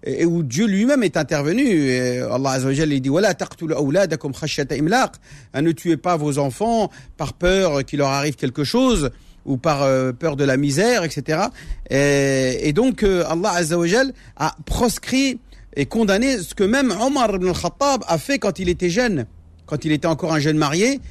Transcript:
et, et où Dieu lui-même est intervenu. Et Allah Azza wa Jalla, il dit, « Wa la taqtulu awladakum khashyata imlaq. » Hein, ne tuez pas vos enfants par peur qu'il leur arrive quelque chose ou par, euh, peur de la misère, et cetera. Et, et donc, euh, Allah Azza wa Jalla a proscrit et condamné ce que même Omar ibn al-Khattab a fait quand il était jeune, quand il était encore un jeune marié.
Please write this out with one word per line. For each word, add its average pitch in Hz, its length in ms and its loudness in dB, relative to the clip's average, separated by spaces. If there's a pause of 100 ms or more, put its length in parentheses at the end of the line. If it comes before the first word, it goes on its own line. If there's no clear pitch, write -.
et, - 180 -4
et 165 40 2
où 170 180 2
Dieu 147 240 0
lui-même 233 360 2
est 175 140 0
intervenu. 156 460 0
Et 127 560 2
Allah 127 320 -2
Azza 131 160 0
wa 135 60 2
Jalla, 151 200 0
il 135 80 0
dit, « 135 80 -2
Wa 160 120 2
la 202 120 2
taqtulu 160 400 -6
awladakum 151 600 0
khashyata 147 420 -4
imlaq. » 196 380 2 (400)
Hein, 165 80 -2
ne 160 100 2
tuez 165 260 0
pas 180 200 0
vos 147 200 -2
enfants 196 540 0 (260)
par 147 160 -6
peur 180 520 2
qu'il 143 140 -6
leur 139 100 2
arrive 139 260 -2
quelque 143 280 -4
chose 196 480 2 (340)
ou 135 120 -2
par, 143 260 0
euh, 131 300 2
peur 147 220 -4
de 139 80 0
la 135 140 2
misère, 170 460 2
et 160 60 -4
cetera. 156 420 -4 (380)
Et, 135 720 2
et 151 120 0
donc, 214 300 0
euh, 185 240 2
Allah 175 240 -2
Azza 175 260 0
wa 170 100 0
Jalla 254 240 2 (260)
a 156 180 -2 (100)
proscrit 254 760 -2 (360)
et 135 100 0
condamné 226 520 2
ce 180 160 -10
que 208 100 0
même 247 280 2
Omar 233 440 0
ibn 185 120 -2
al-Khattab 202 600 0
a 165 100 0
fait 269 220 -2
quand 190 200 -2
il 180 100 -2
était 180 200 0
jeune, 180 360 0 (400)
quand 147 200 -6
il 156 60 0
était 151 160 0
encore 160 260 -2
un 156 60 2
jeune 151 180 0
marié. 175 420 2 (120)